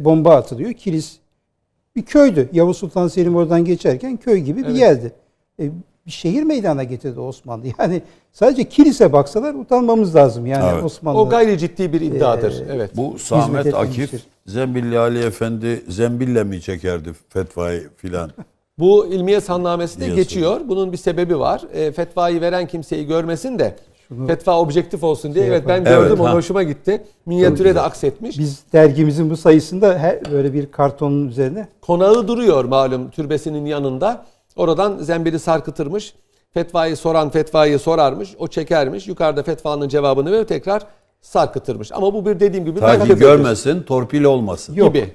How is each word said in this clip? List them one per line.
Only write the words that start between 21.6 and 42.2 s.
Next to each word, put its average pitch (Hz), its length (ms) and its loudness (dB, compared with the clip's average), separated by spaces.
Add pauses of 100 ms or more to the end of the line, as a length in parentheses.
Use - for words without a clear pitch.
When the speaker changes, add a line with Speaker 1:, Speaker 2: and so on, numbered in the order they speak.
Speaker 2:
E, 156 200 -4
fetvayı 175 480 -2
veren 175 260 -2
kimseyi 156 400 -8
görmesin 165 520 -4
de 117 180 -2 (320)
Speaker 1:
Şunu 127 180 -8
Speaker 2:
fetva 170 340 0
objektif 165 440 -2
olsun 151 300 -2
diye. 190 100 2
Speaker 1:
şey 120 100 0
Speaker 2:
Evet, 156 140 0
ben 180 80 2
Speaker 1:
yapalım. 185 200 4
Speaker 2:
gördüm - 140 6
Speaker 3:
Evet, - 100 2
Speaker 2:
onu, 170 80 2
Speaker 3:
ha. - 60 2
Speaker 2:
hoşuma 180 280 0
gitti. 185 400 -4 (240)
Minyatüre 175 300 2
Speaker 3:
Çok 185 80 0
Speaker 2:
de 190 40 6
Speaker 3:
güzel. 170 160 2
Speaker 2:
aksetmiş. 151 540 -6
Speaker 1:
Biz 143 240 -6 (100)
dergimizin 156 580 4
bu 160 60 -4
sayısında 180 600 4
her, 151 340 -2
böyle 139 200 0
bir 143 180 -4
kartonun 143 580 -2
üzerine. 135 400 -4 (120)
Speaker 2:
Konağı 190 480 2
duruyor 208 360 2
malum 131 460 0
türbesinin 151 560 -6
yanında. 147 580 -4 (320)
Oradan 180 420 0
zembili 165 400 -2
sarkıtırmış. 160 760 -4 (400)
Fetvayı 165 420 -2
soran 160 340 0
fetvayı 151 480 2
sorarmış. 160 600 0
O 170 100 -8
çekermiş. 147 600 -2
Yukarıda 156 340 -2
fetvanın 147 460 -4
cevabını 143 440 0
ve 220 140 0
tekrar 190 360 -4 (380)
sarkıtırmış. 131 720 -4
Ama 196 220 -2
bu 208 120 -4